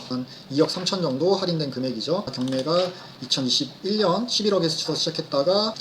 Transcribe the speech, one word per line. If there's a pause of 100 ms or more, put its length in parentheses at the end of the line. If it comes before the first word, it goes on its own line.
한 (240)
이억
삼천
정도
할인된
금액이죠.
경매가 (320)
이천이십일
년
십일억에서
시작했다가